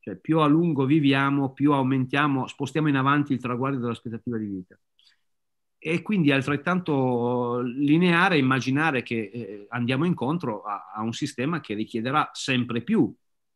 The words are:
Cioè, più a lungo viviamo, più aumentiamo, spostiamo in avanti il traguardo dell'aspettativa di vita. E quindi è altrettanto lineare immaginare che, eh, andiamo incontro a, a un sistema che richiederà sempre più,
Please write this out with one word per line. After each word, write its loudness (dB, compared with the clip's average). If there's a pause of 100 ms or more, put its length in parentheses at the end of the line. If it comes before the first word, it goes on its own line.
Cioè, -10
più 0
a 4
lungo 4
viviamo, 2
più 2
aumentiamo, 0
spostiamo -4
in 2
avanti 2
il -2
traguardo -4
dell'aspettativa -6
di -4
vita. -10 (1000)
E -4
quindi 2
è 4
altrettanto 0
lineare 4
immaginare 2
che, -6
eh, -12
andiamo -2
incontro -2
a, -10
a -8
un -4
sistema -4
che -8
richiederà -4
sempre -2
più, 2 (440)